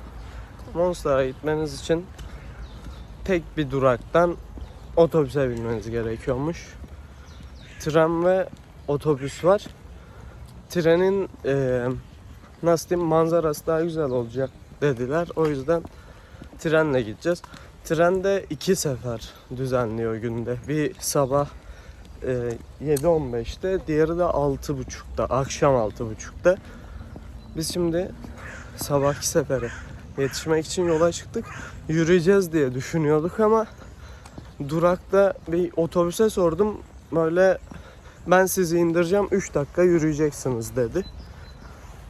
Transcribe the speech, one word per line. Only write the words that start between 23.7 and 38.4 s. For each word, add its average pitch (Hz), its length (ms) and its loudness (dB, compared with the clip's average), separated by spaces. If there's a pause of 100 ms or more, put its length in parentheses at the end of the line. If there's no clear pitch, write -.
diğeri 156 320 2
de 180 60 2
altı 143 540 0
buçukta, - 460 -6
akşam 135 500 2
altı 113 360 0
buçukta. - 460 2 (1000)
Biz 160 160 -4
şimdi 170 380 0 (680)
sabahki 143 520 0
sefere 135 400 0 (500)
yetişmek 156 480 0
için 180 220 -2
yola 165 240 4
çıktık. - 320 -8 (440)
Yürüyeceğiz 170 640 4
diye 135 220 2
düşünüyorduk 151 640 0
ama 220 260 4 (1000)
durakta 185 680 4 (140)
bir 170 280 0
otobüse 175 540 2
sordum. 190 480 2 (340)
Böyle, 165 460 4 (680)
"Ben 185 200 6